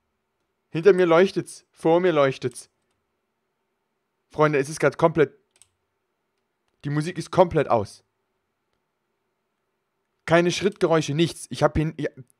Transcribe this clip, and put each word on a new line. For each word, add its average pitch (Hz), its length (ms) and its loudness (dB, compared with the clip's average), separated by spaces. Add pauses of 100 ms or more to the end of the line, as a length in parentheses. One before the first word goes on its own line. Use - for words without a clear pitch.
(680)
Hinter 170 240 2
mir 180 120 2
leuchtet's. 170 640 0
Vor 165 280 0
mir 180 120 0
leuchtet's. 135 580 -2 (1600)
Freunde, 151 300 0
es 139 100 -4
ist 156 100 -14
grad 143 180 0
komplett, 156 360 0 (1500)
die 147 60 -8
Musik 151 280 -6
ist 165 140 -12
komplett 170 380 2
aus. 107 340 -4 (2250)
Keine 170 260 2
Schrittgeräusche, 165 600 -2
nichts. 160 360 -4
Ich 135 140 -4
hab 147 140 -2
ihn, 160 200 -4
ja. 143 120 -8 (300)